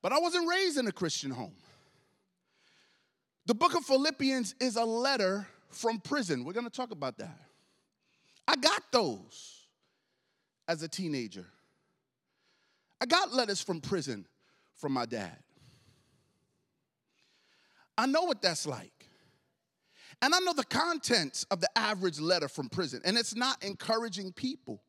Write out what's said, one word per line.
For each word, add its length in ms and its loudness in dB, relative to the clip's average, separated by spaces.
But 100 0
I 60 6
wasn't 280 2
raised 300 2
in 80 2
a 60 -2
Christian 400 -4
home. 240 -8
The 80 4
book 220 4
of 100 0
Philippians 760 2
is 160 0
a 80 2
letter 640 0
from 300 -2
prison. 440 -2
We're 100 -8
gonna 160 -4
talk 220 -8
about 280 -6
that. 200 -14
I 80 6
got 360 2
those 760 -2
as 140 -2
a 60 -8
teenager. 580 -6
I 60 -2
got 280 4
letters 280 2
from 200 -4
prison 440 -4
from 180 -4
my 120 0
dad. 320 -6
I 100 4
know 160 4
what 180 0
that's 240 0
like. 440 -10
And 120 4
I 60 6
know 140 2
the 100 0
contents 880 0
of 100 -2
the 160 0
average 420 0
letter 280 0
from 220 -6
prison, 360 -6
and 120 2
it's 180 -2
not 280 -2
encouraging 680 -4
people. 560 -8